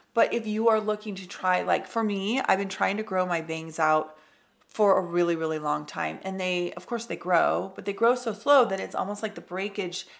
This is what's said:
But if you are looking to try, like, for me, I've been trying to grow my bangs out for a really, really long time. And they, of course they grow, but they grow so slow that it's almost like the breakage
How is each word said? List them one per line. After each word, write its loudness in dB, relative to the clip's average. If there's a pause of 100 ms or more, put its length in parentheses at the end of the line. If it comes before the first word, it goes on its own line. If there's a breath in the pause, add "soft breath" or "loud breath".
(140 loud breath)
But 2
if -2
you 2
are 4
looking -4
to -12
try, 0
like, 0
for -2
me, 0
I've 2
been -4
trying -2
to -4
grow -2
my -2
bangs -8
out 2 (480 soft breath)
for 4
a 4
really, 2
really -2
long -2
time. -6
And -6
they, -2
of -12
course -6
they -8
grow, 2
but -12
they -4
grow 4
so -4
slow 4
that -2
it's -8
almost -4
like -6
the -10
breakage -6 (140 loud breath)